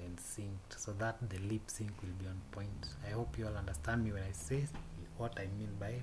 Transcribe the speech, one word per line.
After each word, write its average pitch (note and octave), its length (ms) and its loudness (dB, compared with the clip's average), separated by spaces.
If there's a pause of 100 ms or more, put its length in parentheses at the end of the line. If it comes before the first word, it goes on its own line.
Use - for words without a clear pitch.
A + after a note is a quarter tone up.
and F2 140 -4
synced - 600 -4
so - 160 -2
that A2 240 4 (120)
the F#2+ 100 0
lip G#2 280 2
sync G#2 240 0 (100)
will F#2 180 -2
be F#2+ 80 -2
on F#2 140 -2 (100)
point. G2+ 360 -2 (200)
I G#2 40 0
hope A#2 260 2
you A2 100 2
all G#2 80 2
understand A2+ 480 4
me A2 80 4
when G2 120 0
I F#2+ 100 0
say C#3 320 2 (520)
what A#2 200 0
I G2 100 0 (100)
mean G#2+ 120 0 (100)
by G2+ 120 0 (120)